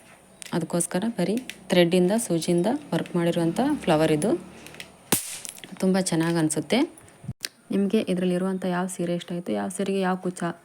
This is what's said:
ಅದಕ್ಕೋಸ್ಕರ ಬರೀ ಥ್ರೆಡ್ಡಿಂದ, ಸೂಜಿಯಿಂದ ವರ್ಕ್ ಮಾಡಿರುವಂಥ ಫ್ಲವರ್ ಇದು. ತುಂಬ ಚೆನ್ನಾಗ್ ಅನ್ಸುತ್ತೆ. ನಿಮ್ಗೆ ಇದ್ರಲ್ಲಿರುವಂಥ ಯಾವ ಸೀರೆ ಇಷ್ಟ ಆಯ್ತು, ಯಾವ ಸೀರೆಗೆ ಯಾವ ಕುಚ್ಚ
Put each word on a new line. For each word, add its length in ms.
ಅದಕ್ಕೋಸ್ಕರ 540
ಬರೀ 300
ಥ್ರೆಡ್ಡಿಂದ, 480
ಸೂಜಿಯಿಂದ 500
ವರ್ಕ್ 220
ಮಾಡಿರುವಂಥ 440
ಫ್ಲವರ್ 280
ಇದು. 200
ತುಂಬ 200
ಚೆನ್ನಾಗ್ 380
ಅನ್ಸುತ್ತೆ. 420
ನಿಮ್ಗೆ 300
ಇದ್ರಲ್ಲಿರುವಂಥ 640
ಯಾವ 220
ಸೀರೆ 280
ಇಷ್ಟ 160
ಆಯ್ತು, 200
ಯಾವ 180
ಸೀರೆಗೆ 300
ಯಾವ 160
ಕುಚ್ಚ 280